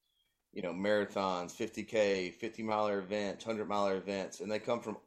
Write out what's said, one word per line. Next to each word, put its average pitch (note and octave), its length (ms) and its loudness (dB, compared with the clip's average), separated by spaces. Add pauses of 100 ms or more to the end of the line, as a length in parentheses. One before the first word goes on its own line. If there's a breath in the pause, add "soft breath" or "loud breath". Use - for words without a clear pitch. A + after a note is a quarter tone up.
(540)
you G#2 80 -6
know, F2 120 -4
marathons, G2 800 2
fifty A2 300 -4
K, G2 480 2 (100)
fifty-miler G#2+ 600 0
events, G2 440 -2
hundred-miler G2+ 540 2
events, F#2+ 420 -4
and G2 120 -4
they G#2+ 80 0
come A#2+ 220 0
from G#2+ 260 -6